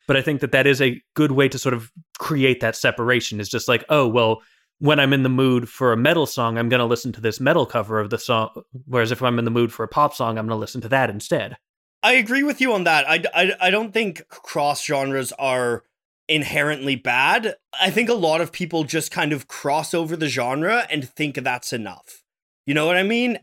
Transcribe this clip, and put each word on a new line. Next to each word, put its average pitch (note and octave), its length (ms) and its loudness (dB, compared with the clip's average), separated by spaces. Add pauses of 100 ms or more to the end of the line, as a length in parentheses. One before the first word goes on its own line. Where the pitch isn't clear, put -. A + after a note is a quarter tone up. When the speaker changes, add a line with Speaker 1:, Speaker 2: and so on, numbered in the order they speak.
Speaker 1:
but C#3 80 4
I C3+ 60 2
think C#3+ 180 -2
that C3+ 140 -4
that C3+ 120 4
is C#3 160 4
a B2+ 200 0 (140)
good D3+ 180 4
way C3+ 160 4
to C3+ 100 -8
sort B2+ 140 -2
of A#2 180 -6 (260)
create C3 440 2
that A2 160 -2
separation, A#2 640 0
is G2+ 80 -8
just - 180 -4
like, A#2+ 220 2
"Oh, D3 180 4
well, A2+ 340 2 (360)
when D3 200 2
I'm C#3 140 4
in C3+ 120 4
the C3 60 2
mood B2+ 380 2
for B2+ 240 0
a A2+ 60 2
metal D3+ 280 2
song, A#2 320 -2
I'm A#2 120 0
gonna B2 160 2
listen A#2 260 -2
to G#2 100 -12
this A2 200 -2
metal D3 240 2
cover A2 340 -2
of G#2 100 -2
the A2+ 80 -2
song, A2 320 -2 (360)
whereas A#2+ 260 0
if A#2 100 -6
I'm A#2+ 160 0
in A#2 60 0
the A2+ 80 -2
mood A#2 220 2
for A2+ 100 -6
a G#2 60 -6
pop D3 240 2
song, A2+ 240 -4
I'm A2 100 -4
gonna A2+ 120 -4
listen A2 220 -10
to A2+ 80 -10
that B2+ 200 2
instead." G#2+ 480 -6 (440)
Speaker 2:
I A3+ 120 4
agree B3+ 300 2
with D4 180 -2
you C4 100 2
on F#3+ 140 0
that. D#3 240 4
I, E3 120 2 (140)
I, F#3 240 2
I F#3 120 2
don't G#3+ 220 -2
think G#3+ 360 -4
cross C#3+ 520 -4
genres C3+ 520 -2
are B2 500 -2 (460)
inherently D3 680 0
bad. D3+ 600 0 (240)
I F#3 100 2
think A3 180 0
a A#3+ 60 2
lot E3 260 2
of E3 140 -4
people E3 320 -4
just D#3 260 -4
kind D#3 220 -2
of C3 160 -8
cross D3+ 440 -4
over E3 220 -2
the D#3 140 -2
genre D3 600 -2
and C#3+ 200 -6
think D3 260 -6
that's B2+ 380 -4
enough. G#2 500 -10 (420)
You C#3 100 0
know D3+ 100 2
what F3 120 2
I F#3+ 60 2
mean? A#3 400 0